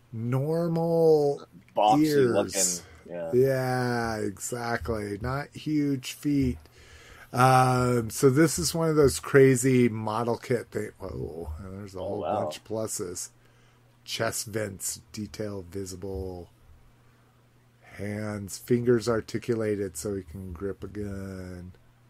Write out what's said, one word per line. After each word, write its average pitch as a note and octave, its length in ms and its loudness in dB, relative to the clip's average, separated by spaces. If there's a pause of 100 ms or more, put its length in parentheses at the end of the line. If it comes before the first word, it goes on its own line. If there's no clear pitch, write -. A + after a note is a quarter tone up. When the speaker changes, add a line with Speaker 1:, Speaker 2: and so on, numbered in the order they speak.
(120)
Speaker 1:
normal D#3 1300 2 (340)
Speaker 2:
Boxy A2 300 6
Speaker 1:
ears. G2 760 2 (240)
Speaker 2:
looking, E2+ 80 -12
yeah. E2+ 200 -8
Speaker 1:
Yeah, B2+ 840 0
exactly. G#2+ 1040 -4
Not C3+ 340 -6
huge C#3+ 580 -2
feet. C#3 440 0 (760)
Um, B2+ 760 4
so - 180 4
this D#3 280 4
is D#3+ 160 -2
one E3 160 0
of D#3 60 0
those C#3 240 4
crazy C3 680 6
model A2 480 -2
kit A#2 340 -4
thing. G#2 280 -6
Whoa, E2+ 500 -10 (200)
there's F#2+ 240 -14
a F#2 60 -10
Speaker 2:
Oh, F#2 80 -8
Speaker 1:
whole F2 140 -6
Speaker 2:
wow. F2+ 220 -2
Speaker 1:
bunch D2+ 140 -8
of - 60 -20
pluses. G#2 680 -8 (760)
Chest - 420 -4
vents, G2+ 540 -8 (100)
detail G2+ 580 -8
visible. F#2 800 -10 (1500)
Hands, G#2 600 -8
fingers A#2+ 520 2
articulated G#2+ 880 -2
so G#2 180 -6
he F#2+ 80 -6
can F#2 300 -14
grip G2 280 -8
a G2 60 -10
gun. F#2+ 840 -12 (360)